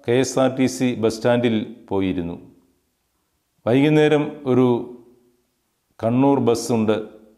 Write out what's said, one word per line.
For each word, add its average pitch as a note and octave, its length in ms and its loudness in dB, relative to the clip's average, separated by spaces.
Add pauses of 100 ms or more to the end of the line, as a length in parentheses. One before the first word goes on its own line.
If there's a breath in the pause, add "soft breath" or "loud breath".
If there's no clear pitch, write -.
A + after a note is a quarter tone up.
കെ A#2 180 0
എസ് C3 200 -2
ആർ C3 160 2
ടി C3 100 0
സി B2 300 -2
ബസ് G#2+ 220 -2
സ്റ്റാൻഡിൽ A#2+ 380 0 (300)
പോയിരുന്നു. F2+ 500 -4 (1300)
വൈകുന്നേരം D3 580 2 (220)
ഒരു B2+ 220 2 (1300)
കണ്ണൂർ C3 400 2
ബസ്സുണ്ട്. A2+ 580 0 (400)